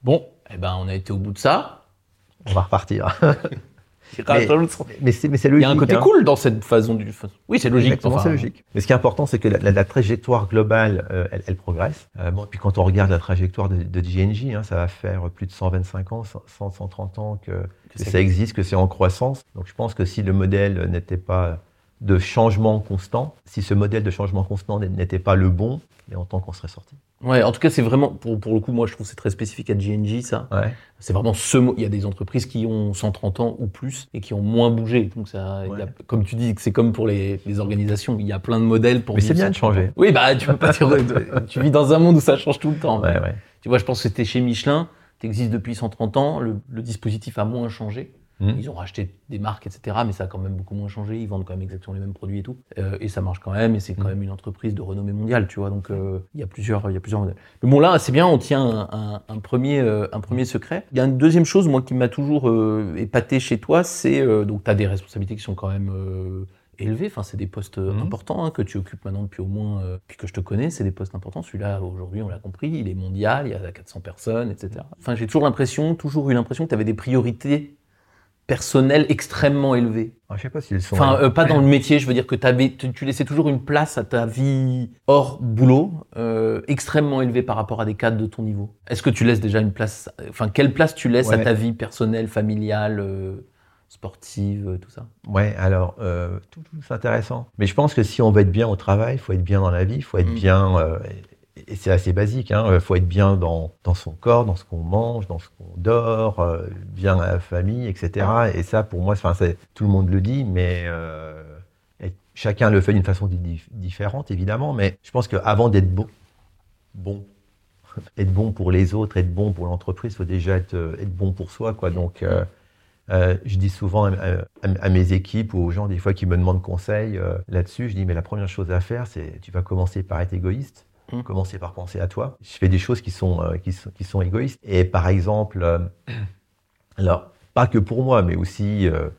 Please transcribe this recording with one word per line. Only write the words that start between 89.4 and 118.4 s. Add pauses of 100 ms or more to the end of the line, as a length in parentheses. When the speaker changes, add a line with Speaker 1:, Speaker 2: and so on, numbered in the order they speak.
Speaker 1:
déjà
une
place, (200)
enfin,
quelle
place
tu
laisses
à
Speaker 2:
Ouais.
Speaker 1:
ta
vie
personnelle,
familiale,
euh, (440)
sportive,
euh,
tout
ça ? (200)
Speaker 2:
Ouais,
alors,
euh, (100)
tout,
tout, (100)
c'est
intéressant. (100)
Mais
je
pense
que
si
on
veut
être
bien
au
travail,
il
faut
être
bien
dans
la
vie,
il
faut
être
Speaker 1:
Mm.
Speaker 2:
bien,
euh, (580)
et,
et
c'est
assez
basique,
hein,
euh,
faut
être
bien
dans, (120)
dans
son
corps,
dans
ce
qu'on
mange,
dans
ce (100)
qu'on
dort,
euh, (180)
bien
à
la
famille,
et
cetera.
Et
ça,
pour
moi,
enfin,
c'est, (160)
tout
le
monde
le
dit,
mais,
euh, (640)
et (240)
chacun
le
fait
d'une
façon
di-,
dif-,
différente,
évidemment.
Mais
je
pense
qu'avant
d'être
bon, (880)
bon, (720)
<laughs>
être
bon